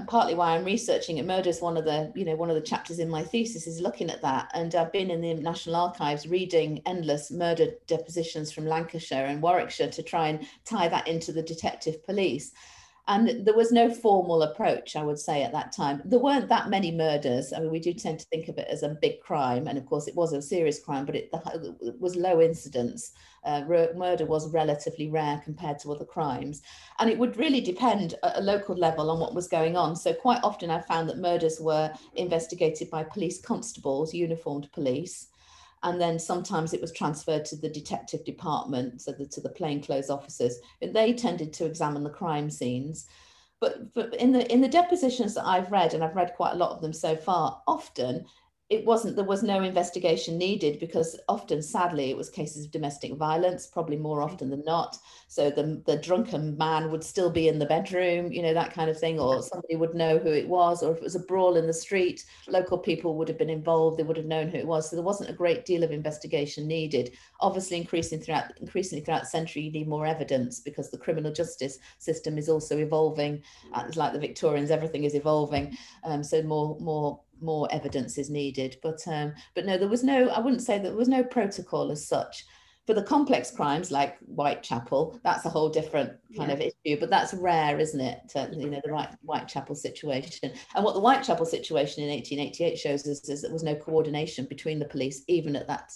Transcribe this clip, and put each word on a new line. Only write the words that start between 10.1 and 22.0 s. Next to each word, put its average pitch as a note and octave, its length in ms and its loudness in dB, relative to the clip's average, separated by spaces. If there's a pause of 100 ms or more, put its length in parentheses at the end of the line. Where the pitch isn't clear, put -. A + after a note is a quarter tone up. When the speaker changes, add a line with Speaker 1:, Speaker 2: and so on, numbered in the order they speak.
Speaker 1:
and D#3 180 -4 (200)
tie F#3 220 2
that E3+ 200 -2
into E3 240 -2
the D#3+ 100 -2
detective D#3+ 640 -4
police. F3+ 480 0 (560)
And G#3+ 380 4
there G#3+ 80 6
was A3+ 160 6
no A#3+ 180 8
formal F#3 540 4
approach, D#3+ 540 0
I D3+ 80 -2
would D3 160 -2
say, D3 240 0
at - 80 -4
that D3 180 -4
time. D3 340 -2
There A#3 140 6
weren't C4+ 300 4
that G#3+ 220 2
many F#3+ 200 2
murders. D3 640 2
I - 80 -4
mean, D#3+ 100 0
we E3 80 -2
do F3 160 -2
tend E3 240 -6
to - 80 -14
think E3 220 -4
of D3 100 -8
it - 80 -6
as D3+ 160 -4
a D3+ 180 -2
big C#3+ 200 2
crime, C3 480 0
and C#3 100 -2
of B2+ 80 -8
course D3+ 220 -2
it - 80 -8
was E3 160 2
a C#3+ 100 -2
serious D#3 380 0
crime, C#3+ 260 -4
but D3 80 -4
it, - 160 -4
the, - 520 -8
it B2 180 -6